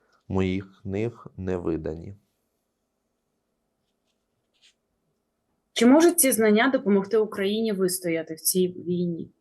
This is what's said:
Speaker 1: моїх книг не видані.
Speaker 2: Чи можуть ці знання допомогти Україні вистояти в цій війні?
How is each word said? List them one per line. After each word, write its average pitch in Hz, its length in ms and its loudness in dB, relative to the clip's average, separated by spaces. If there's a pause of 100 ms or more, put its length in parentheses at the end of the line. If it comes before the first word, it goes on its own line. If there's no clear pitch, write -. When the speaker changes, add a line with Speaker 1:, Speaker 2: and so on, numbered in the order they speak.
(280)
Speaker 1:
моїх 95 540 -4
книг 104 440 -8 (100)
не 92 200 -6
видані. 85 600 -8 (3500)
Speaker 2:
Чи 233 140 4
можуть 320 340 6
ці 262 120 2
знання 220 360 4
допомогти 202 500 0
Україні 214 540 -2
вистояти 175 640 -4
в 156 60 -16
цій 185 280 0
війні? 175 720 -6